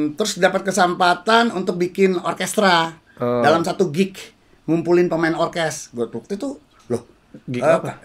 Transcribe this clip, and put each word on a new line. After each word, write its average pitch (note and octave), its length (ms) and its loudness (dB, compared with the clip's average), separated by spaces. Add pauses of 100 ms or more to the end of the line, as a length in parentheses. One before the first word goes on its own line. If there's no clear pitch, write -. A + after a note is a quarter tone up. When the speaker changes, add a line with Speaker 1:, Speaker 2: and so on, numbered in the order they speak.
(140)
Speaker 1:
terus - 240 -4
dapat F#3+ 260 0
kesempatan F#3 880 2
untuk F#3+ 240 -4
bikin F3+ 420 0
orkestra E3+ 800 0 (200)
Speaker 2:
Oh. B2 260 -2
Speaker 1:
dalam D#3 180 4
satu F3 300 0
gig, G3 260 -2 (480)
ngumpulin E3+ 420 2
pemain E3 300 0
orkes. D#3 560 -4
Gue A#2+ 160 -4
waktu - 260 -12
itu, C4+ 220 -8 (320)
loh, B2 160 -4 (400)
Speaker 2:
Gig B2 160 -6
Speaker 1:
eh, D3+ 160 4
Speaker 2:
apa? - 300 -6